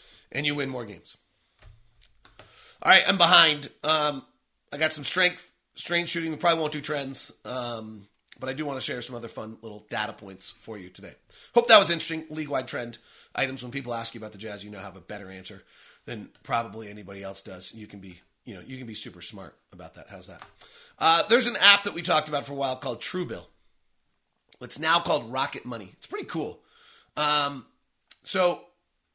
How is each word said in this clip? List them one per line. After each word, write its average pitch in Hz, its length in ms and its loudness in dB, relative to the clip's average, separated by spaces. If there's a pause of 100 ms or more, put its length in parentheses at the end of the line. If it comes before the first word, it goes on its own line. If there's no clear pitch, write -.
(320)
and 147 140 -4
you 147 100 0
win 139 140 -2
more 123 160 -8
games. 95 300 -16 (1700)
All 180 80 8
right, 185 160 10
I'm 196 100 4
behind. 165 520 8 (140)
Um, 147 400 2 (500)
I 147 40 -6
got 156 160 2
some 147 120 -6
strength, 180 440 2 (260)
strength 175 340 -2
shooting. 165 220 -2
We 151 60 -4
probably 165 220 4
won't 151 140 -2
do 147 80 -6
trends, 139 500 -4 (140)
um, 110 640 -8 (320)
but 131 100 -6
I 135 40 -6
do 151 120 -6
wanna 135 160 -4
share 123 200 -4
some 123 140 -8
other 117 120 -8
fun 110 340 -10
little 107 280 -14
data 107 240 -4
points 95 460 -14
for 110 180 -12
you 90 120 -14
today. 95 240 -16 (400)
Hope 233 140 6
that 220 120 12
was 165 100 4
interesting. 160 400 -2
League-wide 139 380 -4
trend 120 300 -6 (380)
items. 131 280 -2
When 123 80 -10
people 120 220 -6
ask 113 200 -4
you 113 60 -12
about 107 120 -10
the 101 60 -18
Jazz, 104 260 -10
you 104 80 -14
now 98 100 -12
have 92 140 -12
a 90 60 -16
better 101 280 -12
answer 95 340 -14 (420)
than 107 240 -10 (140)
probably 113 460 -4
anybody 101 340 -12
else 98 180 -10
does. 92 320 -12
You 107 140 -14
can 101 120 -16
be, 92 200 -16 (260)
you 110 100 -12
know, 90 100 -14
you 131 120 -12
can 127 100 -12
be 110 80 -10
super 90 260 -12
smart 95 360 -14 (140)
about 87 240 -18
that. 85 140 -20
How's 95 180 -14
that? 92 140 -18 (580)
Uh, 165 240 6
there's 226 240 4
an 226 100 -2
app 202 260 8
that 202 100 -4
we 175 80 -8
talked 156 260 4
about 143 180 -2
for 143 80 -10
a - 20 -8
while 135 200 0
called 127 260 -6
Truebill. 117 440 -6 (1160)
It's 123 180 -4
now 160 200 4
called 143 320 0
Rocket 131 340 -4
Money. 110 320 -8
It's - 100 -18
pretty - 180 -6
cool. 143 340 -6 (560)
Um, 147 500 0 (580)
so 180 380 2 (540)